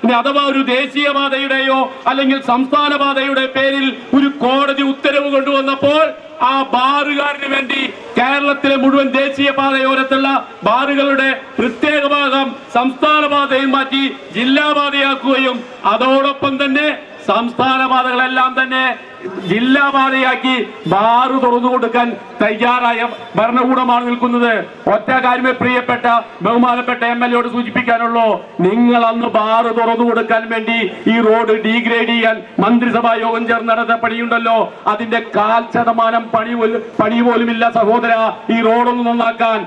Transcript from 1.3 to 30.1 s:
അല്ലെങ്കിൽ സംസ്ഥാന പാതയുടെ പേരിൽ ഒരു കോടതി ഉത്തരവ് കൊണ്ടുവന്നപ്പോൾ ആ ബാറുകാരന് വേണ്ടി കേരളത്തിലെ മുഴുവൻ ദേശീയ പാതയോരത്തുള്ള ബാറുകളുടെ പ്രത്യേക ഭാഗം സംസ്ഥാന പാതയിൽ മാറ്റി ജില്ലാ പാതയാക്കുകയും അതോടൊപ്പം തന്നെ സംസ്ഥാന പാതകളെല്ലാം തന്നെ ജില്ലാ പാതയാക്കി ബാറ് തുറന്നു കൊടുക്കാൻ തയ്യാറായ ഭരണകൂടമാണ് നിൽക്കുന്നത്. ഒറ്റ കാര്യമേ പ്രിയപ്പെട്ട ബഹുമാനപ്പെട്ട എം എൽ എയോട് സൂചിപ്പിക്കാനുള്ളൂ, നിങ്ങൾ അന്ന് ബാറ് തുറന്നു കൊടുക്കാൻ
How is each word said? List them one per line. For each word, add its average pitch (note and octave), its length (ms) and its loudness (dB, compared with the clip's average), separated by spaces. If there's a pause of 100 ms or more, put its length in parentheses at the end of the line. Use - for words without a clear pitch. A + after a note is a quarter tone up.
അല്ലെങ്കിൽ C4+ 280 0 (140)
സംസ്ഥാന C#4+ 400 2 (100)
പാതയുടെ C4+ 440 0 (100)
പേരിൽ C4+ 320 0 (300)
ഒരു C#4 120 2 (140)
കോടതി C#4 480 2
ഉത്തരവ് C#4+ 420 0
കൊണ്ടുവന്നപ്പോൾ C#4 720 2 (460)
ആ C4+ 40 -2 (200)
ബാറുകാരന് C#4+ 800 0
വേണ്ടി C4+ 280 -4 (360)
കേരളത്തിലെ C#4 640 0
മുഴുവൻ C4+ 260 4 (120)
ദേശീയ C#4 300 0 (100)
പാതയോരത്തുള്ള C4+ 680 0 (400)
ബാറുകളുടെ C#4 600 0 (280)
പ്രത്യേക C#4+ 440 0 (140)
ഭാഗം C4+ 320 0 (280)
സംസ്ഥാന D4+ 480 2 (100)
പാതയിൽ C4+ 420 0
മാറ്റി C4+ 280 0 (340)
ജില്ലാ C#4 300 2 (100)
പാതയാക്കുകയും C4+ 800 0 (360)
അതോടൊപ്പം C4+ 680 0
തന്നെ C#4+ 260 0 (440)
സംസ്ഥാന B3 500 0 (100)
പാതകളെല്ലാം B3+ 580 0 (100)
തന്നെ C4 260 -2 (640)
ജില്ലാ C4 340 4 (100)
പാതയാക്കി C4 600 2 (380)
ബാറ് A#3 520 4
തുറന്നു A#3+ 280 2
കൊടുക്കാൻ A#3+ 360 0 (340)
തയ്യാറായ A#3+ 580 0 (380)
ഭരണകൂടമാണ് B3 680 2
നിൽക്കുന്നത്. A#3+ 440 0 (400)
ഒറ്റ A3 180 0 (140)
കാര്യമേ B3 360 2
പ്രിയപ്പെട്ട B3 460 -2 (380)
ബഹുമാനപ്പെട്ട A#3+ 580 2 (120)
എം A#3+ 120 -4
എൽ A#3+ 80 0
എയോട് A#3+ 200 0
സൂചിപ്പിക്കാനുള്ളൂ, A#3 720 0 (400)
നിങ്ങൾ A#3+ 440 4
അന്ന് A#3 260 -2
ബാറ് A3+ 420 2
തുറന്നു A#3 300 2
കൊടുക്കാൻ A3+ 340 0 (100)